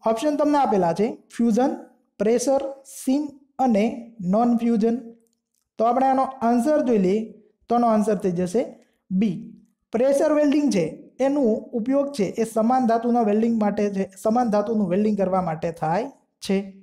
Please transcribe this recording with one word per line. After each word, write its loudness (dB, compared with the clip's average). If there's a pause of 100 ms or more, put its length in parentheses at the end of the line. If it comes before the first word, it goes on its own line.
ઓપ્શન 0
તમને 2
આપેલા 2
છે, -2 (180)
ફ્યુઝન, 2 (420)
પ્રેશર, 0 (440)
સીમ -2 (300)
અને 0
નોન 2
ફ્યુઝન. 0 (840)
તો 0
આપણે 2
આનો 2
આન્સર 0
જોઈ 2
લઈએ, 0 (360)
તો 0
આનો 2
આન્સર 2
થઈ -2
જશે -2 (360)
બી. -2 (380)
પ્રેશર 2
વેલ્ડિંગ 2
છે -4 (100)
એનું 2
ઉપયોગ -2
છે 0
એ -2
સમાન 0
ધાતુના 2
વેલ્ડિંગ 2
માટે 0
છે, -4 (120)
સમાન 2
ધાતુનું 0
વેલ્ડિંગ 0
કરવા 0
માટે -4
થાય -2 (400)
છે. -2 (100)